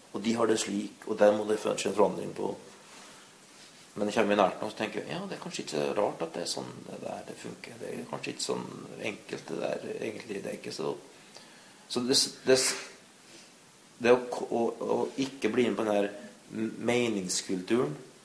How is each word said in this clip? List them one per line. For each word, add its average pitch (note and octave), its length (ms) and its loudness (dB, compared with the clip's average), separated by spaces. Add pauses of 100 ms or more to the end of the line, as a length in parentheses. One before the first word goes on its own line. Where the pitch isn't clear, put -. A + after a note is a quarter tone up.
(160)
og G2+ 80 -6
de A2+ 140 2
har A#2 100 4
det A2 140 4
slik, G2+ 480 -4
og G#2+ 100 -4
der G#2 160 10
må G#2+ 140 0
det G#2+ 100 2
skje G#2 300 0
en G2 80 -2
forandring F#2+ 400 4
på.» G2+ 160 -2 (1400)
Men G#2 80 0
når G#2 80 0
jeg - 80 -2
kommer G2+ 180 6
nært - 240 4
nok, G#2+ 80 -4
så - 80 -8
tenker G#2 220 -4
jeg, - 100 -8
«Ja, D#3+ 160 -4
det F#3 80 -8
er - 80 -10
kanskje - 220 -6
ikke - 80 -8
så - 240 0
rart D3 260 0
at E3 140 -4
det F3 80 -4
er - 80 -4
sånn - 180 -8 (140)
det - 180 -12
der - 240 -8
det - 140 -12
funker. - 400 -12
Det - 100 -8
er - 220 -8
kanskje - 180 -6
ikke - 140 -6
sånn - 200 -2 (460)
enkelt - 400 -10
det - 140 -4
der, - 200 -4 (120)
egentlig. G#2 420 -8
Det G#2 140 -8
er G2 80 -10
ikke - 160 -10
så.» - 160 -4 (1000)
Så B2 160 -2
det, C3 80 4 (320)
det, C3 80 8 (1400)
det A#2 160 8
å, B2+ 80 4 (240)
å, A#2+ 160 2 (320)
å A#2 40 2 (200)
ikke C3 320 0
bli A#2+ 160 4
med G#2 80 2
på A2 140 2
den G#2 80 6
her G2+ 140 2 (760)
meningskulturen, A2+ 1120 2 (260)